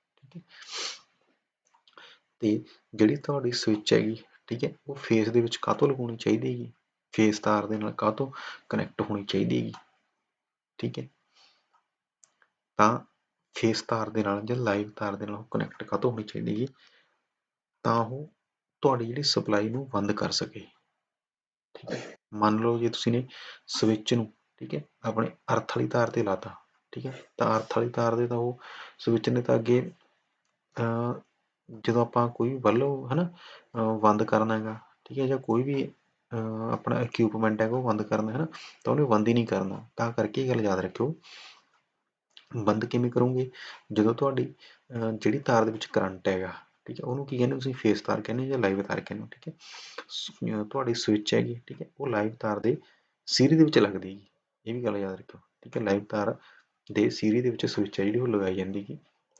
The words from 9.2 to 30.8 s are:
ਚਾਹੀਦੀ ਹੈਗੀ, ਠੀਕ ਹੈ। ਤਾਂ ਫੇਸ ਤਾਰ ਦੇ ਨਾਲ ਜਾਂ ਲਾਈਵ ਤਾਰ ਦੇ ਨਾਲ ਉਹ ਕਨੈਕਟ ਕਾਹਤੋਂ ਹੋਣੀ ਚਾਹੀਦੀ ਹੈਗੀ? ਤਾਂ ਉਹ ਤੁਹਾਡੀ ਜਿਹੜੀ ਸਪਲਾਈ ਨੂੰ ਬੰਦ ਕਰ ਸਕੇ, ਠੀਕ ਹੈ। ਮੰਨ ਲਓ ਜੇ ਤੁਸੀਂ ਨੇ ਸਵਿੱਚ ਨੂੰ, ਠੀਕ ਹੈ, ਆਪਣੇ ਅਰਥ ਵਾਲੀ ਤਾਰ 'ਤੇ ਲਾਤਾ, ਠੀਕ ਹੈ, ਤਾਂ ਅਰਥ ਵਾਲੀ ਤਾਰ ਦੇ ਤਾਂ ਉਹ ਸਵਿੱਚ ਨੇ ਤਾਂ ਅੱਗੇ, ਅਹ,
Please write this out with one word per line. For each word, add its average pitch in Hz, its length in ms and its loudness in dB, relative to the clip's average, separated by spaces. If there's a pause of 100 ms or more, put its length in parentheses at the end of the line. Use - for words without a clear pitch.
ਚਾਹੀਦੀ 110 340 0
ਹੈਗੀ, 110 140 -4 (1040)
ਠੀਕ - 200 -6
ਹੈ। 127 80 -10 (1700)
ਤਾਂ 113 180 6 (580)
ਫੇਸ 113 260 2
ਤਾਰ 110 280 -4
ਦੇ 104 140 0
ਨਾਲ 101 220 0
ਜਾਂ 120 120 -2
ਲਾਈਵ 107 340 0
ਤਾਰ 101 240 -6
ਦੇ 101 100 -8
ਨਾਲ 104 100 -8
ਉਹ 110 160 -12
ਕਨੈਕਟ - 320 -4
ਕਾਹਤੋਂ - 280 0
ਹੋਣੀ 110 120 -6
ਚਾਹੀਦੀ 110 280 -6
ਹੈਗੀ? 113 160 -2 (1160)
ਤਾਂ 117 100 4
ਉਹ 127 320 -2 (560)
ਤੁਹਾਡੀ 123 220 4
ਜਿਹੜੀ 127 180 -6
ਸਪਲਾਈ 107 460 2
ਨੂੰ 131 200 -4
ਬੰਦ 104 220 0
ਕਰ 98 200 -2
ਸਕੇ, - 340 -6 (1120)
ਠੀਕ - 160 -14
ਹੈ। - 260 -10 (160)
ਮੰਨ 107 260 2
ਲਓ 117 200 2
ਜੇ 117 100 0
ਤੁਸੀਂ 117 220 0
ਨੇ 127 160 0 (420)
ਸਵਿੱਚ 110 440 0
ਨੂੰ, 110 180 0 (300)
ਠੀਕ 127 140 -10
ਹੈ, 147 60 -6 (240)
ਆਪਣੇ 113 240 0 (240)
ਅਰਥ 113 240 -2
ਵਾਲੀ 123 100 0
ਤਾਰ 117 220 2
'ਤੇ 117 140 0
ਲਾਤਾ, 98 320 -4 (380)
ਠੀਕ 127 120 -8
ਹੈ, 131 80 -8 (240)
ਤਾਂ 113 200 2
ਅਰਥ 110 200 -2
ਵਾਲੀ 120 120 2
ਤਾਰ 117 260 0
ਦੇ 120 120 2
ਤਾਂ 120 100 -2
ਉਹ 123 220 -2 (400)
ਸਵਿੱਚ 117 300 2
ਨੇ 123 120 2
ਤਾਂ 120 140 2
ਅੱਗੇ, 120 240 4 (960)
ਅਹ, 117 380 -2 (720)